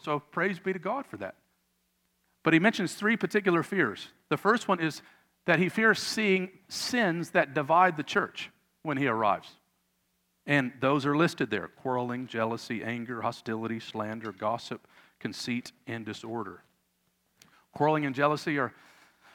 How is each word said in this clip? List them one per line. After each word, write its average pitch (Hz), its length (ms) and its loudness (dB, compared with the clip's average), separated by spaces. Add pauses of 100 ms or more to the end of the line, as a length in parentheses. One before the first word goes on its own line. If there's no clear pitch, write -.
So 151 180 -2
praise 180 400 -4
be 185 140 -2
to 185 60 -6
God 220 260 -6
for - 120 -14
that. 98 180 -10 (1080)
But 160 120 4
he 160 60 6
mentions 196 360 2
three 214 220 2
particular 180 440 2
fears. 143 480 -2 (200)
The - 80 2
first 220 300 2
one 185 120 2
is 160 240 -4 (420)
that 165 140 4
he 180 100 2
fears 220 300 4
seeing 190 500 0 (180)
sins 175 640 0
that 147 220 2
divide 160 440 4
the 147 60 -4
church - 460 -4 (340)
when 147 140 -2
he 139 100 0
arrives. 110 520 0 (840)
And 139 360 2
those 135 240 4
are 147 120 2
listed 151 320 2
there: 95 200 -2
quarreling, 123 580 -4
jealousy, 113 560 -4
anger, 117 380 -6
hostility, 113 580 -4
slander, 110 520 -8
gossip, 107 560 -6 (320)
conceit, 120 520 -6 (160)
and 113 180 -8
disorder. 107 580 -10 (1080)
Quarreling 151 340 2
and 135 80 -4
jealousy 147 460 0
are 120 140 -2 (600)